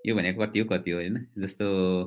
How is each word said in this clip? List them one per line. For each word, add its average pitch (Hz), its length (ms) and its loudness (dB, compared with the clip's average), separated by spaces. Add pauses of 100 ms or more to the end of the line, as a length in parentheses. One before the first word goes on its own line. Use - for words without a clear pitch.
यो 113 80 4
भनेको 92 320 0
कति 101 120 -2
हो, 110 60 4
कति 92 260 0
हो, 87 80 -2
होइन? 104 280 -4 (120)
जस्तो 98 260 -4 (420)